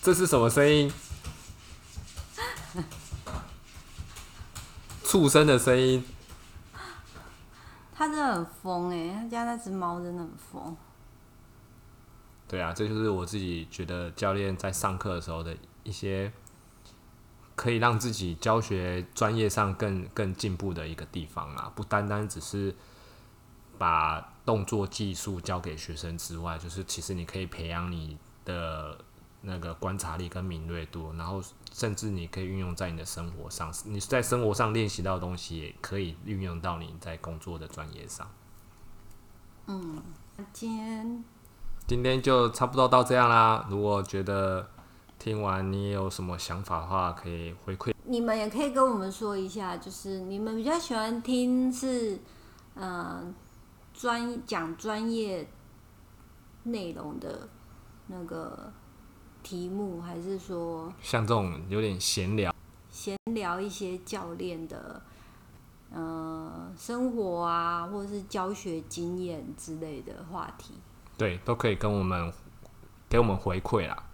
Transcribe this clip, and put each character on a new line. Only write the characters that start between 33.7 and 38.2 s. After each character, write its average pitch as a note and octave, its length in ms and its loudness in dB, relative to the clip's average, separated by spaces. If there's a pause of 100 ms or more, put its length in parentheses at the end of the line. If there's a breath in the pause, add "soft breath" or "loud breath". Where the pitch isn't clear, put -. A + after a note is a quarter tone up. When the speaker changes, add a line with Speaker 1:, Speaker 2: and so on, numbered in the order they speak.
Speaker 1:
你 G#2 160 -4
在 B2+ 200 4
生 A#2+ 220 4
活 G#2+ 100 6
上 A2 220 4
练 A2+ 140 4
习 - 120 -4
到 F#2+ 140 2
的 F2+ 60 -2
东 F2+ 160 -4
西 E2+ 220 -8
也 - 220 -10
可 - 180 -4
以 E2+ 260 -4
运 G2 180 -4
用 E2+ 180 -4
到 E2+ 180 -2
你 E2 220 -10
在 E2 180 -8
工 E2 200 -8
作 E2+ 180 -8
的 D#2 120 -10
专 D#2 260 -10
业 - 140 -14
上。 - 200 -12 (1400)